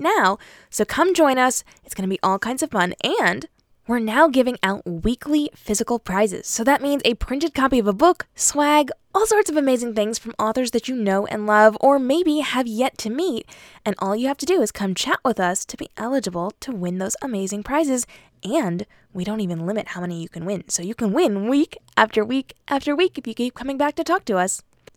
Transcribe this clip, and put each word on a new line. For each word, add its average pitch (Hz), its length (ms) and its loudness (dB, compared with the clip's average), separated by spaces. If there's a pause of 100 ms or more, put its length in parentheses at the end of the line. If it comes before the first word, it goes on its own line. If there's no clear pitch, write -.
now. 285 380 2 (300)
So - 160 -2
come 339 300 2
join 285 240 4
us. 254 240 2 (220)
It's - 100 -16
gonna 190 140 -4
be 190 120 -2
all 190 200 0
kinds 254 200 -4
of 311 120 -2
fun, 180 220 0 (100)
and 285 420 0 (400)
we're 240 140 0
now 226 260 4
giving 254 380 2
out 190 200 -2
weekly 247 680 -2
physical 226 460 -4
prizes. 190 480 -2
So - 160 -4
that 262 180 4
means 285 220 -2
a 233 100 2
printed 285 400 -4
copy 269 240 2
of 202 80 2
a 208 60 4
book, 311 420 4
swag, 294 560 2 (240)
all 415 120 2
sorts 415 240 2
of 302 60 -4
amazing 247 380 0
things 214 240 0
from 226 220 -12
authors 226 320 0
that 233 160 -2
you 262 80 -4
know 202 300 0
and 214 200 -6
love 214 340 8
or 277 180 6
maybe 294 400 2
have 254 280 -2
yet 233 320 -2
to 208 120 -6
meet. 277 360 -2 (380)
And 202 140 -2
all 202 180 -2
you 247 100 -2
have 277 120 -4
to - 80 -10
do 349 160 4
is 208 100 0
come 190 220 -2
chat - 300 -2
with 226 140 0
us 180 280 -2
to - 100 -14
be - 200 -14
eligible 208 640 -4
to 269 120 -8
win 180 260 -4
those 190 220 -6
amazing 202 420 -6
prizes. 269 440 -2 (380)
And 208 420 -2 (260)
we 180 120 -6
don't 214 160 -4
even 170 260 -4
limit 208 220 -4
how 180 120 -12
many 175 220 -8
you 165 60 -12
can 165 180 -12
win. 196 220 -6
So - 140 -6
you 196 120 -8
can 214 180 -2
win 214 360 0
week 285 280 0 (200)
after 214 280 2
week 262 300 -4 (140)
after 294 280 -2
week 359 220 0
if - 80 -12
you 226 80 -8
keep 240 200 -4
coming 269 220 -8
back 294 200 0
to 330 80 -2
talk 359 220 0
to 190 120 0
us. 180 240 -2 (340)